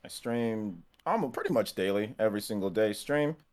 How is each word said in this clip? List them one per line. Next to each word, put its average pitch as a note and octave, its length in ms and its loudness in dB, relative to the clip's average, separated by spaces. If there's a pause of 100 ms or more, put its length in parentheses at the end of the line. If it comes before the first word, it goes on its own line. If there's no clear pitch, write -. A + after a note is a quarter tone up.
I A2 40 -14
stream A2+ 760 -2 (240)
almost E3 280 0
pretty - 200 -2
much A2 220 2
daily, G2+ 420 0
every G#2+ 240 2
single G2 300 -2
day G#2+ 220 4
stream. D3 420 0 (180)